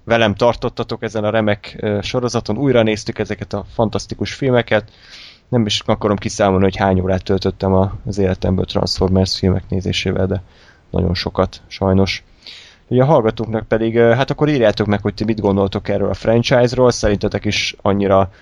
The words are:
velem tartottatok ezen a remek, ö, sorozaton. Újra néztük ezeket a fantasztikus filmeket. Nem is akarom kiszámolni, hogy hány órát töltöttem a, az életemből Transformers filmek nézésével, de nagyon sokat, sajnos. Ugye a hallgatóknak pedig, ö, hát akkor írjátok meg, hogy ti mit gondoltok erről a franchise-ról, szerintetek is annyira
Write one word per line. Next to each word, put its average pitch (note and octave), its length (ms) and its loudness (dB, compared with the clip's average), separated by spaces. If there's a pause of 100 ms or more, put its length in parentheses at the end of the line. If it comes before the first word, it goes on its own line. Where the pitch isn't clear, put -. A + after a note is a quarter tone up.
velem A2 300 2
tartottatok A#2 680 -2
ezen A2 220 -6
a G#2+ 60 0
remek, G#2+ 500 -2
ö, G#2 220 -2
sorozaton. A#2+ 560 -4
Újra B2+ 240 2
néztük A2 360 -2
ezeket G#2 340 -6
a G2+ 120 -6 (100)
fantasztikus - 600 -4
filmeket. A#2 560 0 (580)
Nem A#2 180 2
is - 200 -4
akarom G#2+ 300 0
kiszámolni, G2 480 2
hogy F#2+ 120 2
hány F#2+ 240 2
órát F#2 240 -2
töltöttem F#2+ 500 0
a, F#2+ 180 2 (140)
az G2 120 -6
életemből F#2 460 0
Transformers F#2+ 720 0
filmek F#2+ 300 0
nézésével, F#2+ 580 -2
de F#2+ 160 -4 (480)
nagyon F2+ 240 -2
sokat, - 520 -4
sajnos. G2 560 0 (640)
Ugye B2 140 2
a C3 40 4
hallgatóknak A2 600 0
pedig, A2+ 280 0
ö, A#2 160 6
hát C3 180 0
akkor D3 180 0
írjátok A2 380 2
meg, G2+ 160 0
hogy G#2 120 -2
ti - 100 -4
mit G#2+ 160 -2
gondoltok G2 480 0
erről G2+ 220 -2
a G2 40 -2
franchise-ról, A#2+ 760 4
szerintetek G#2 540 -2
is - 380 -2
annyira G2 480 2 (120)